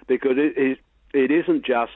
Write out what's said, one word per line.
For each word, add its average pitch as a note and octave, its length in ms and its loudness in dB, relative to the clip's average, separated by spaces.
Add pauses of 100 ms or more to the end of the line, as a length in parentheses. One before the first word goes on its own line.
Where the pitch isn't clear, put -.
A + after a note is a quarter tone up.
because C3 300 0
it, D3 200 0
it, C3+ 220 0 (340)
it C3+ 180 2
isn't D#3+ 340 0
just A#2+ 300 -2